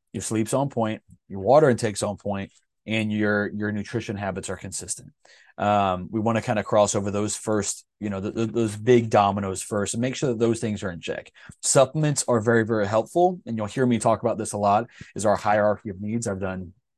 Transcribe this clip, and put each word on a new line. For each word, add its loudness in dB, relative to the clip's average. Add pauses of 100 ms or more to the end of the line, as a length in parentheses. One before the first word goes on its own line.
(140)
your -6
sleep's -2
on 0
point, -4 (260)
your -10
water 6
intake's 0
on -4
point, -8 (340)
and -2
your, 0
your -4
nutrition -6
habits -8
are -6
consistent. -12 (460)
Um, 0
we -2
wanna 0
kinda -2
cross 2
over -2
those -4
first, -4 (140)
you -6
know, -6
th-, -6
th-, -2
those -2
big 6
dominoes 2
first -2
and -2
make -2
sure -2
that -2
those 2
things -4
are -4
in -12
check. -10 (300)
Supplements 2
are 4
very, 4
very 0
helpful. 0
And -6
you'll -4
hear 0
me 4
talk 2
about -2
this -6
a -4
lot, 2 (280)
is -4
our 4
hierarchy 0
of -10
needs. -4
I've -4
done -6 (240)